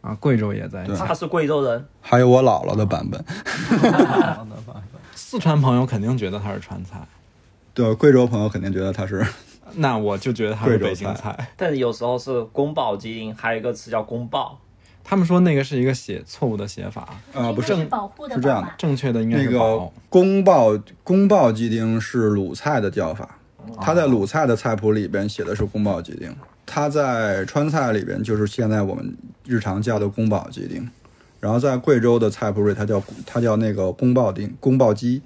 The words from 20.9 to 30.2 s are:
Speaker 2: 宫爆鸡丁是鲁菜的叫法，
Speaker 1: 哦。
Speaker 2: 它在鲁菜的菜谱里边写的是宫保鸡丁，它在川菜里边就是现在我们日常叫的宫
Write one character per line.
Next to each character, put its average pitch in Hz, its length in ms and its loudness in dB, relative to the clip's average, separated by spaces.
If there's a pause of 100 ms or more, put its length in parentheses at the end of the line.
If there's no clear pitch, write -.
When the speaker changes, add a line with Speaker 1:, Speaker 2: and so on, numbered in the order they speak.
Speaker 2:
宫 196 240 4
爆 185 240 6
鸡 113 180 -2
丁 113 320 0
是 110 280 0
鲁 98 260 0
菜 143 260 -2
的 98 80 -2
叫 82 240 -2
法， - 260 -14 (280)
Speaker 1:
哦。 110 160 -16
Speaker 2:
它 156 100 0
在 170 140 4
鲁 117 180 4
菜 151 220 0
的 120 80 4
菜 110 220 -2
谱 107 160 2
里 104 160 0
边 98 200 -2
写 - 140 -8
的 87 120 -4
是 104 100 -2
宫 107 180 -4
保 98 180 0
鸡 82 140 -14
丁， - 180 -14 (320)
它 147 240 -2
在 117 560 0
川 147 240 -2
菜 143 240 0
里 104 120 0
边 92 180 -4
就 107 140 -2
是 107 100 0
现 107 240 -2
在 107 120 2
我 95 120 -2
们 - 220 -10 (280)
日 120 160 -2
常 101 200 -4
叫 110 160 -2
的 101 120 0
宫 110 200 0